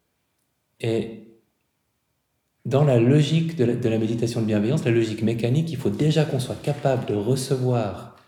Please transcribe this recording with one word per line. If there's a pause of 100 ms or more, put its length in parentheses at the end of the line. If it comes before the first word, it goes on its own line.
(800)
Et (1500)
dans
la
logique
de
la,
de
la
méditation
de
bienveillance,
la
logique
mécanique,
il
faut
déjà
qu'on
soit
capable
de
recevoir (100)